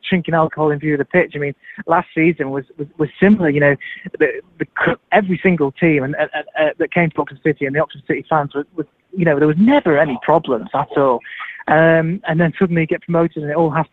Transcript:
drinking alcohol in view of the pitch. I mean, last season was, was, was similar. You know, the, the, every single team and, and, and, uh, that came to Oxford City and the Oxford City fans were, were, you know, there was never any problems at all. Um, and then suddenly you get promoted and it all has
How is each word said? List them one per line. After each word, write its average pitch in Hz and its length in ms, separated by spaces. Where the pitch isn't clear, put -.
drinking 170 260
alcohol 156 360
in 147 80
view 151 160
of 143 40
the 139 60
pitch. 170 300
I 147 40
mean, 143 160
last 170 280
season 160 360
was, 135 140
was, 143 120
was 151 100
similar. 190 280
You 143 120
know, 143 160
the, 131 220
the, - 400
every 185 300
single 151 300
team 151 320
and, 143 120
and, 151 180
and, 151 120
uh, 151 200
that 160 140
came 170 180
to - 100
Oxford 143 220
City 147 240
and 135 80
the 147 60
Oxford 147 260
City 143 220
fans 147 260
were, 143 200
were, 156 120
you 180 80
know, 151 140
there 151 100
was 151 100
never 220 400
any 143 240
problems 135 520
at 139 220
all. 135 240
Um, 165 600
and 160 120
then 165 180
suddenly 170 240
you 156 40
get 170 160
promoted 170 400
and 147 80
it 147 60
all 165 140
has 156 220